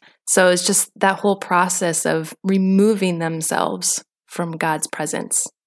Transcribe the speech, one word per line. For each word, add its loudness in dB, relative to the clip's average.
So 4
it's 2
just 0
that 2
whole 2
process 0
of -2
removing 2
themselves -2
from -6
God's -2
presence. -4